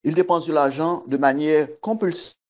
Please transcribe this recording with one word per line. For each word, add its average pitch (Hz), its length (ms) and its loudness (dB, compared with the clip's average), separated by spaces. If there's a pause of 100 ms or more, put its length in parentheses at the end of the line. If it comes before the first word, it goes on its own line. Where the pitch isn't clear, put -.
Ils 151 120 -2
dépensent 175 340 2
de 156 40 -2
l'argent 151 540 0
de 135 100 -4
manière 147 640 2
compulsive 214 560 -4 (140)